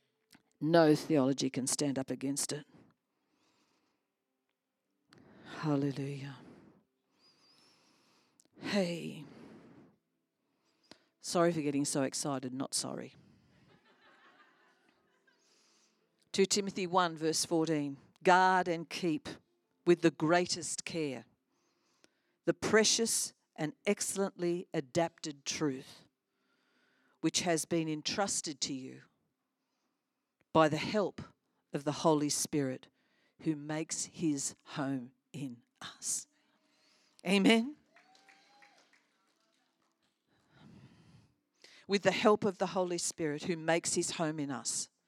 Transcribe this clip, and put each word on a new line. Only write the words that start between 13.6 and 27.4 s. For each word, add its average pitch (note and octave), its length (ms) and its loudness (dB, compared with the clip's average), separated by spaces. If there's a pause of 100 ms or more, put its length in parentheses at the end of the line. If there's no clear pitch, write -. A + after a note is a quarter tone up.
Two G3 140 4
Timothy G3 420 -2
one E3+ 300 2
verse D#3+ 260 0
fourteen. D#3 540 0 (260)
"Guard F#3 440 6
and E3 200 -4
keep - 400 -4 (580)
with F3 160 6
the E3 100 6
greatest E3+ 760 0
care C#3+ 400 -4 (1200)
the E3+ 80 0
precious - 800 2 (240)
and D#3 160 -6 (120)
excellently F#3 880 -2
adapted D#3 680 -4
truth - 600 -6 (1160)
which - 220 0